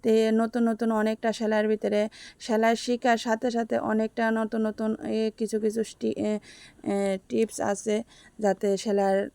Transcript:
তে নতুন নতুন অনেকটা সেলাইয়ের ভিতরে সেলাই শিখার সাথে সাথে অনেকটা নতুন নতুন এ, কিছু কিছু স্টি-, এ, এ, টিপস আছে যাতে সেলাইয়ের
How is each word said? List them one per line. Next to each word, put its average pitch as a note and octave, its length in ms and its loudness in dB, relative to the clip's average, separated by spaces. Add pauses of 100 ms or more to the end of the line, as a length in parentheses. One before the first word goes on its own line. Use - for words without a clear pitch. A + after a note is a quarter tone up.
তে A3 120 2 (180)
নতুন A3+ 320 2
নতুন A3+ 280 0
অনেকটা A3 400 0
সেলাইয়ের G#3+ 360 0
ভিতরে G#3 340 0 (380)
সেলাই A3+ 360 2
শিখার A#3+ 420 0
সাথে A3+ 340 -2
সাথে A#3 280 -2
অনেকটা A3 520 0
নতুন A3 300 -2
নতুন A3 280 -2 (160)
এ, A3 140 -2 (180)
কিছু A3 220 -4
কিছু A3 240 -2
স্টি-, - 340 -4
এ, G#3+ 140 -2 (520)
এ, G3+ 120 -2 (340)
টিপস A3+ 320 0
আছে G#3 340 -2 (440)
যাতে G3+ 280 0 (100)
সেলাইয়ের G3 440 2 (140)